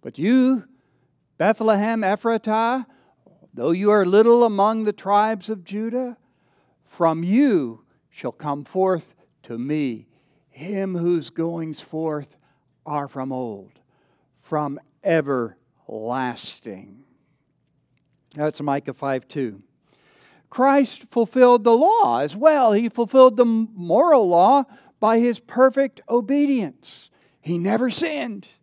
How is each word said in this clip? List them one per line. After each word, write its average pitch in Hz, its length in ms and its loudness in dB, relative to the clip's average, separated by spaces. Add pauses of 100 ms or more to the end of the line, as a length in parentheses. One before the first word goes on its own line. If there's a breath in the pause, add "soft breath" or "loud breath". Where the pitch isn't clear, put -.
"But - 180 -16
you, 254 460 2 (720)
Bethlehem 220 640 0
Ephratah, 226 840 -2 (720 soft breath)
though 127 160 -2
you 190 180 0
are 208 160 4
little 226 380 6
among 220 400 0
the 208 100 -2
tribes 208 560 -2
of 196 140 -10
Judah, 226 520 -8 (720)
from 165 380 -2
you 185 640 0 (260)
shall - 200 -10
come 147 320 -8
forth 185 520 -4 (280)
to 117 140 -12
me 131 480 -6 (440)
him 190 460 -8
whose 170 340 -4
goings 165 500 -8
forth 156 560 -8 (500)
are 143 220 -6
from 135 240 -10
old, 113 480 -12 (600)
from 147 380 -6 (240)
everlasting." 120 2000 -6 (1300)
That's 151 280 -6
Micah 139 320 -4
five 135 340 -6
two. 113 340 -8 (880 soft breath)
Christ 269 600 0
fulfilled 247 540 2
the 233 140 4
law 349 420 2
as 147 160 -4
well. 262 380 4
He 226 160 0
fulfilled 240 480 4
the 240 80 4
moral 226 840 2
law 196 380 4 (340 soft breath)
by 226 200 2
his 233 200 0
perfect 262 680 0
obedience. 240 1000 -4 (300)
He 170 180 -6
never 220 320 0
sinned. 254 600 -6 (140)